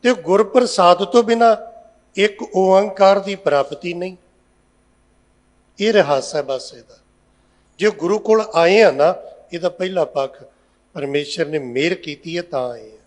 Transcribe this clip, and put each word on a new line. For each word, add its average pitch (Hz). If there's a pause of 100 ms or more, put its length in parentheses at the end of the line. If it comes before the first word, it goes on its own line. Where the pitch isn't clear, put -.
ਤੇ 240
ਗੁਰਪ੍ਰਸਾਦ 190
ਤੋਂ 233
ਬਿਨਾਂ 233 (600)
ਇੱਕ 202 (180)
ਓਅੰਕਾਰ 196
ਦੀ 196
ਪ੍ਰਾਪਤੀ 147
ਨਹੀਂ। 180 (1600)
ਇਹ 214
ਰਹੱਸ 147
ਹੈ 147
ਬਸ 131
ਇਹਦਾ। - (800)
ਜੇ 208
ਗੁਰੂ 202
ਕੋਲ 220 (120)
ਆਏ 180
ਆ 190
ਨਾ, 147 (380)
ਇਹਦਾ 170
ਪਹਿਲਾ 185
ਪੱਖ - (500)
ਪਰਮੇਸ਼ਰ 147
ਨੇ 151
ਮਿਹਰ 135
ਕੀਤੀ 165
ਹੈ 175
ਤਾਂ 139
ਆਏ 110
ਆ। 110